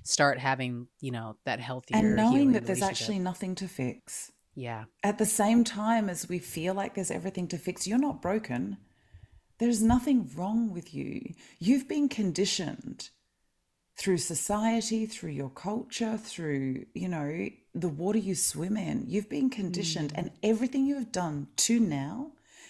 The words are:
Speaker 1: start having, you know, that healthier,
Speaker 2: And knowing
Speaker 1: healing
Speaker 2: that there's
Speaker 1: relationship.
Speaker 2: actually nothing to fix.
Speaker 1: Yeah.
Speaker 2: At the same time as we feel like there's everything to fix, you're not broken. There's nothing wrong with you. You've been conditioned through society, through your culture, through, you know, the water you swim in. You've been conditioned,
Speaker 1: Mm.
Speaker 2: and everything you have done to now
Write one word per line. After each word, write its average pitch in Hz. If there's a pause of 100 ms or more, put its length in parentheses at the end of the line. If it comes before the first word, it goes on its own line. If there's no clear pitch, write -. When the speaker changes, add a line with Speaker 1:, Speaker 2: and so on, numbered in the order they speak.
Speaker 1:
start 143
having, 127 (140)
you 131
know, 113 (100)
that 123
healthier, 127
Speaker 2:
And 214
knowing 220
Speaker 1:
healing 277
Speaker 2:
that 214
there's 185
Speaker 1:
relationship. 190
Speaker 2:
actually 202
nothing 185
to 190
fix. - (280)
Speaker 1:
Yeah. 113 (180)
Speaker 2:
At 208
the 214
same 226
time 214
as 170
we 180
feel 175
like 196
there's 180
everything 180
to 170
fix, -
you're 220
not 285
broken. 190 (840)
There's 226
nothing 240
wrong 214
with 170
you. - (240)
You've 254
been 294
conditioned - (880)
through 185
society, 220
through 180
your 139
culture, 220
through, 139
you 180
know, 165 (260)
the 175
water 175
you 190
swim 175
in. 170
You've 208
been 262
conditioned, 165
Speaker 1:
Mm. -
Speaker 2:
and 175 (100)
everything 254
you 285
have 240
done 151
to 233
now 185 (380)